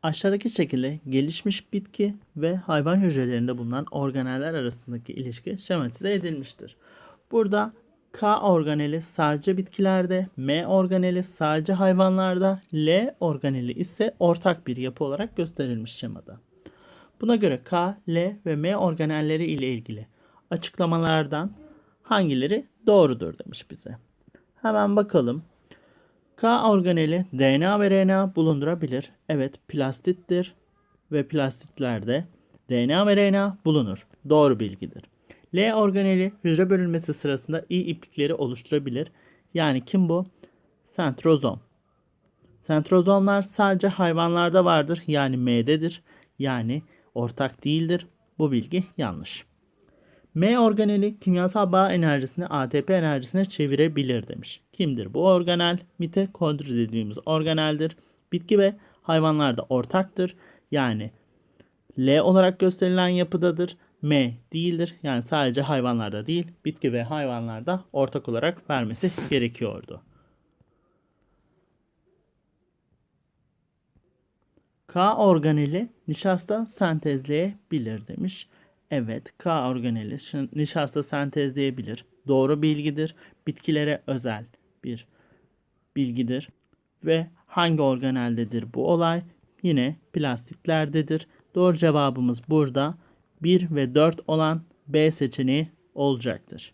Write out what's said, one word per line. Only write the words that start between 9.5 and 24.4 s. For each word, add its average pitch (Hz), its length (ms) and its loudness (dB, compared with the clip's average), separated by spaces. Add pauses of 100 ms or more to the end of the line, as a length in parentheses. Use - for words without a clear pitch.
bitkilerde, 185 680 0 (100)
M 143 300 -2
organeli 180 560 2
sadece 160 500 0
hayvanlarda, 190 880 2 (120)
L 170 460 2
organeli 135 540 -2
ise - 460 -4
ortak 170 480 2
bir 127 100 -6
yapı 127 260 -6
olarak 160 320 -6
gösterilmiş 123 560 -6
şemada. - 460 -14 (840)
Buna 233 140 2
göre 170 280 0
K, 180 340 -2 (120)
L 175 260 0 (100)
ve 160 100 -2
M 175 220 -2
organelleri 156 680 -2
ile 135 280 -4
ilgili 113 340 -10 (420)
açıklamalardan 165 1000 -2 (520)
hangileri 180 640 0 (200)
doğrudur 131 540 4
demiş - 320 -12
bize. - 260 -16 (580)